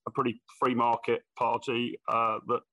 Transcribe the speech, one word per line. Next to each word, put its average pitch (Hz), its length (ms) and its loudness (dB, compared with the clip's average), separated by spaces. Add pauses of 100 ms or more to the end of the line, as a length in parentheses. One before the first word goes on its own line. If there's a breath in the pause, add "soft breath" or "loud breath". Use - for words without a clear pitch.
a - 40 -8
pretty 127 320 -2 (160)
free 127 160 2
market 117 480 2 (160)
party, 117 600 -2 (100)
uh, 113 300 0 (100)
that 120 120 0 (120)